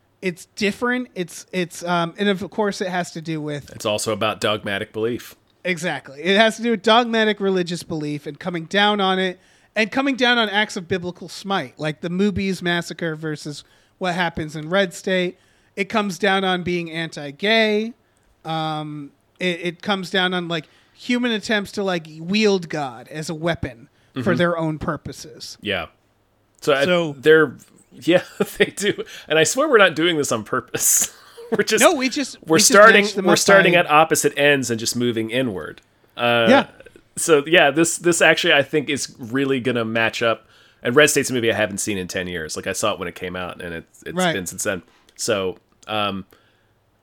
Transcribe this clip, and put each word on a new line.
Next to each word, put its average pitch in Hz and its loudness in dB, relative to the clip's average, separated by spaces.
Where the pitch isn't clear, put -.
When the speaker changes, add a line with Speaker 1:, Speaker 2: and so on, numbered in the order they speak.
Speaker 1:
it's 185 -8
different, 247 -2
it's, - -10
it's, 180 -6
um, 170 2
and 202 2
of 190 -2
course 202 -2
it 190 -2
has 180 -4
to 165 -12
do 156 -6
with 147 -8
Speaker 2:
It's - -12
also 107 0
about 104 -2
dogmatic 104 -2
belief. 110 -6
Speaker 1:
Exactly. 151 -6
It 196 2
has 220 4
to 220 -8
do 233 0
with 202 -2
dogmatic 226 2
religious 180 -2
belief 151 -8
and 147 -12
coming 175 -6
down 208 2
on 190 2
it, 185 -4
and 214 -2
coming 269 -2
down 240 2
on 220 0
acts 208 -2
of 175 -8
biblical 180 -6
smite, 190 -6
like 151 -6
the 175 -6
Moobie's 190 -2
massacre 175 -4
versus 151 -10
what 180 -4
happens 165 -4
in 151 -10
Red 196 0
State. 180 -4
It 196 -4
comes 208 -4
down 196 0
on 185 -2
being 170 -4
anti-gay. 208 -2
Um, 151 -6
it, 180 -4
it 175 -8
comes 190 -4
down 185 0
on, 175 -4
like, 165 -6
human 247 -2
attempts 208 -4
to, 202 -6
like, 175 -4
wield 190 0
God 127 -8
as 156 -10
a 165 -8
weapon 147 -6
for 135 -6
Speaker 2:
Mm-hmm. 170 0
Speaker 1:
their 170 0
own 156 -4
purposes. - -12
Speaker 2:
Yeah. 92 -4
So, 147 2
I, 139 2
Speaker 1:
So 170 0
Speaker 2:
they're, 147 6
yeah, 151 2
<laughs> - -4
they 190 4
do. 196 -4
And 156 2
I 160 6
swear 269 0
we're 277 6
not 180 6
doing 165 0
this 135 -2
on 110 -2
purpose. - -2
<laughs> - -20
We're 208 2
just, 220 2
Speaker 1:
No, 339 6
we 254 -2
just, - -6
Speaker 2:
we're 160 2
Speaker 1:
we - 4
just - 4
Speaker 2:
starting, 202 10
Speaker 1:
matched 208 -4
them 196 -2
Speaker 2:
we're 180 4
Speaker 1:
up - 4
Speaker 2:
starting 190 6
Speaker 1:
by 175 6
Speaker 2:
at 170 0
opposite 151 4
ends 139 4
and 117 0
just 113 -4
moving 113 -2
inward. 101 -4
Uh, 117 2
Speaker 1:
Yeah. 247 6
Speaker 2:
so 147 4
yeah, 160 6
this, 160 2
this 170 0
actually, 165 4
I 143 6
think, 151 -2
is - -6
really 135 -2
gonna 120 -2
match 113 -2
up. 113 0
And 123 -2
Red 151 10
State's 135 0
a - -4
movie 117 2
I 101 0
haven't 101 -2
seen 104 -4
in 92 -4
ten 92 -6
years. 82 -8
Like, 92 -10
I 95 -2
saw 104 -2
it 80 -6
when 90 -8
it 85 -10
came 90 -10
out, 92 -10
and 85 -10
it's, - -16
it's 80 -12
Speaker 1:
Right. 175 0
Speaker 2:
been 95 -4
since - -10
then. 98 -4
So, 95 -2
um, 101 -4